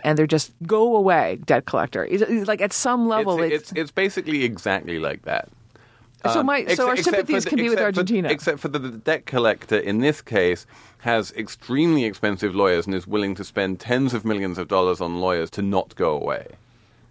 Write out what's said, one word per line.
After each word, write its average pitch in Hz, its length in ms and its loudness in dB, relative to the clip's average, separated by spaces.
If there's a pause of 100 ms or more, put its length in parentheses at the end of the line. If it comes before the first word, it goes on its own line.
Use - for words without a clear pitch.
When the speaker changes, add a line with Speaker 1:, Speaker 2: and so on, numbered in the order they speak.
Speaker 1:
and 151 140 2
they're 156 80 4
just, 151 260 0 (140)
"Go 220 300 4
away, 165 480 4
debt - 220 2
collector"? 95 380 -2
Is 202 180 0
it, - 80 -2
is, 208 180 0
like, 214 120 0
at 202 120 0
some 247 360 0
level, 208 340 0
Speaker 2:
It's, 160 120 0
Speaker 1:
it's 151 180 -6
Speaker 2:
it's, 160 80 -6
it's 151 100 -6
basically 165 540 -2
exactly 95 540 -2
like 76 240 -6
that. - 260 -4 (840)
Speaker 1:
So - 80 2
Speaker 2:
Um, 262 60 0
Speaker 1:
my, 277 180 2
so - 60 -4
Speaker 2:
except, 175 180 0
Speaker 1:
our 254 60 2
Speaker 2:
except 185 100 -2
for 339 120 2
Speaker 1:
sympathies - 280 0
Speaker 2:
the, 175 60 -4
Speaker 1:
can 294 80 0
be 233 60 2
with 233 100 2
Speaker 2:
except 202 60 2 (140)
for, 180 60 0
Speaker 1:
Argentina. 185 300 0
Speaker 2:
except 151 300 -2
for - 80 -6
the, 143 100 -4
the 131 180 -6
debt 147 300 -2
collector 110 500 2
in 104 220 0
this 143 240 2
case 90 420 2 (360)
has 113 320 0
extremely 135 760 0
expensive 101 480 -2
lawyers 92 320 2
and 98 80 -4
is 90 120 -4
willing 101 280 -2
to 95 100 -8
spend 95 360 -4
tens 123 340 0
of 107 100 -4
millions 98 320 -2
of 90 120 -6
dollars 92 340 2
on 87 180 -4
lawyers 87 300 0
to - 100 -8
not 98 360 -2
go 82 200 2
away. - 300 -4 (640)